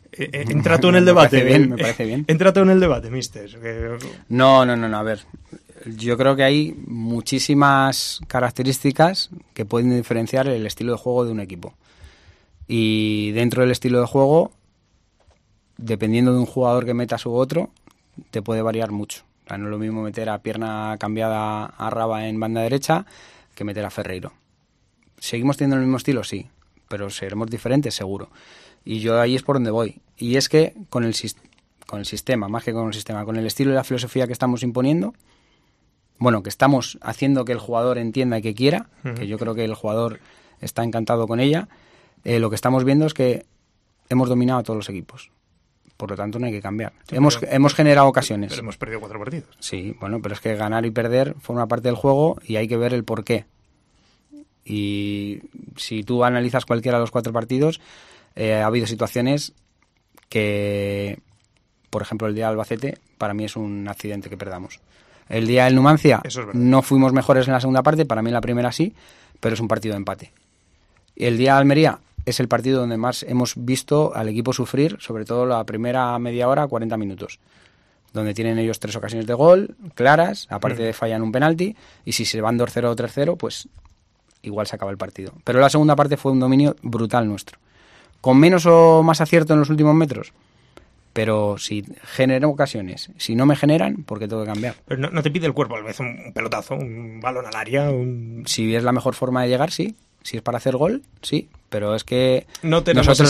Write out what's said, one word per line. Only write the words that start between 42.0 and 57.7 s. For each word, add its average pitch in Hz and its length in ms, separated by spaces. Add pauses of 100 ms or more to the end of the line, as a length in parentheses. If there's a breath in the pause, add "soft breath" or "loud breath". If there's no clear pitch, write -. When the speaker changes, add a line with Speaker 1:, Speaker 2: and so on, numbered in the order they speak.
Speaker 2:
eh, 107 160
lo 113 100
que 107 60
estamos 127 280
viendo 143 240
es 151 80
que 123 300 (640)
hemos 127 200
dominado 123 300
a 117 40
todos 110 140
los 104 120
equipos. - 420 (640)
Por 101 140
lo 98 40
tanto, 101 240
no 123 80
hay 113 40
que 101 100
cambiar. 104 320 (140)
Speaker 1:
Sí, - 80
Speaker 2:
Hemos, 143 220
Speaker 1:
pero - 140
Speaker 2:
hemos 139 240
generado 143 320
ocasiones. 107 420
Speaker 1:
pero - 120
hemos 107 160
perdido 110 220
cuatro 107 200
partidos. 135 300 (100)
Speaker 2:
Sí, 101 400
bueno, 104 220
pero 101 120
es - 80
que 110 140
ganar 110 300
y 113 60
perder 120 480
forma 120 280
parte 117 220
del 120 60
juego 139 520
y 113 80
hay 110 120
que 117 100
ver 120 180
el 120 80
porqué. 110 420 (1200)
Y 101 720 (360)
si 110 280
tú 123 200
analizas 123 420
cualquiera 120 320
de 120 60
los 113 80
cuatro 117 220
partidos, 131 480 (540 soft breath)